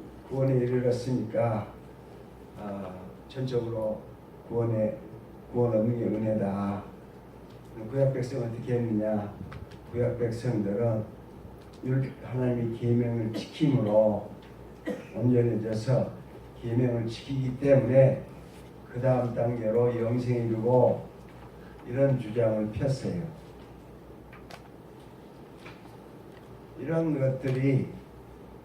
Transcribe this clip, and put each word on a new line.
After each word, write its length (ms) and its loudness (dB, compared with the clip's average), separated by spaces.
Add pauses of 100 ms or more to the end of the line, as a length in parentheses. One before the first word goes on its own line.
(280)
구원에 280 2
이르렀으니까, 1160 2 (840)
아, 380 -8 (320)
전적으로 760 -2 (460)
구원에, 500 2 (540)
구원 260 4
얻는 220 2
게 60 0
은혜다. 800 0 (1080)
구약 220 4
백성은 360 -2
어떻게 240 -4
했느냐? 580 0 (600)
구약 260 0
백성들은 840 0 (840)
율-, 260 2 (120)
하나님의 560 0
계명을 540 2
지킴으로 1000 4 (840)
온전해져서 960 2 (480)
계명을 460 2
지키기 540 -4
때문에 640 6 (680)
그 80 -6
다음 360 2
단계로 680 2
영생에 460 2
이르고, 580 4 (840)
이런 320 4
주장을 520 0
폈어요. 520 -2 (3500)
이런 380 2
것들이 720 2 (760)